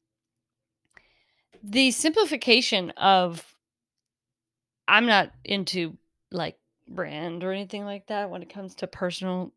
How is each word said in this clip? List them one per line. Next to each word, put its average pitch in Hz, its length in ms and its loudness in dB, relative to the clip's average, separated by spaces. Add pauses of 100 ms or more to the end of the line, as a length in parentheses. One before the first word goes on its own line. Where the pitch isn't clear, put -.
(1600)
the 247 280 4
simplification 254 1000 2
of, 180 640 2 (1300)
I'm 220 180 6
not 202 240 4 (140)
into, 180 520 -4 (340)
like, 170 280 -6 (300)
brand 165 560 -8
or 185 80 -4
anything 202 320 -8
like 202 240 -12
that 208 220 -6
when 175 120 -12
it - 100 -20
comes 190 240 -14
to 185 100 -10
personal 180 720 -6